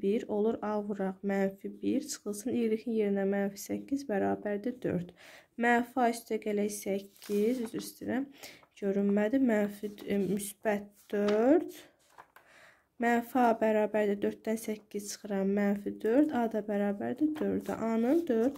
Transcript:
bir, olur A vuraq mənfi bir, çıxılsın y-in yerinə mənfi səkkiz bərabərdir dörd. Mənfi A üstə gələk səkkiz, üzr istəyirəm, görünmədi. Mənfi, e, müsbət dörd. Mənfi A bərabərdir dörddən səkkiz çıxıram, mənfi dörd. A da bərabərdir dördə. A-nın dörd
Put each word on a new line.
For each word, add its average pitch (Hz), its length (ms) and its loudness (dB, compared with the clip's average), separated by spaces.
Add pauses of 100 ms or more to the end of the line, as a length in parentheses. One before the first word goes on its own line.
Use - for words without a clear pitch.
bir, 202 280 0
olur 214 340 0
A 214 180 -2
vuraq 202 400 -4
mənfi 196 600 -2
bir, 220 260 0
çıxılsın 220 480 -6
y-in 220 400 0
yerinə 202 320 2
mənfi 202 320 0
səkkiz 208 480 -6
bərabərdir 202 720 -2
dörd. 175 320 -2 (480)
Mənfi 240 400 2
A 240 80 4
üstə 233 320 -4
gələk 208 320 0
səkkiz, 208 920 -2
üzr - 160 -8
istəyirəm, 240 440 -4 (540)
görünmədi. 202 640 2
Mənfi, 208 460 0 (160)
e, 202 160 0
müsbət 202 640 -2 (260)
dörd. 214 600 4 (1300)
Mənfi 240 420 2
A 240 80 8 (100)
bərabərdir 214 640 2
dörddən 220 380 -2
səkkiz 208 520 -8
çıxıram, 196 440 -2
mənfi 202 440 0
dörd. 285 320 4
A 240 160 0
da 214 160 -4
bərabərdir 220 720 -2
dördə. 196 400 -2
A-nın 226 520 2
dörd 240 300 2